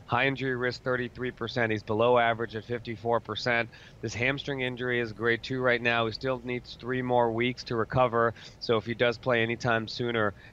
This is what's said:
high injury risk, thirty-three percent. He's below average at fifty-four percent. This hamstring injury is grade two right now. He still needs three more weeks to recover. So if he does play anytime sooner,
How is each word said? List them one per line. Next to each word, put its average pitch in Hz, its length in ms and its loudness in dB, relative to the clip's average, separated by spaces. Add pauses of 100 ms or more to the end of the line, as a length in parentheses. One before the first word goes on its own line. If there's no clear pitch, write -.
high 127 180 2
injury 131 300 -2
risk, 123 260 -4
thirty-three 123 500 -4
percent. 117 400 -2
He's 107 120 -2
below 117 340 4
average 117 380 2
at 107 100 -6
fifty-four 117 540 -2
percent. 117 500 -2 (320)
This 110 140 -6
hamstring 135 460 -2
injury 123 380 -2
is 113 140 -4
grade 113 300 0
two 131 180 -4
right 120 200 2
now. 117 260 2
He 110 40 -2
still 131 320 -4
needs 123 360 -8
three 127 240 -4
more 123 280 4
weeks 120 340 -2
to 123 100 -4
recover. 117 580 4 (260)
So 117 180 2
if 104 80 -2
he 117 100 -4
does 120 240 2
play 120 240 2
anytime 113 440 0
sooner, 117 460 0 (200)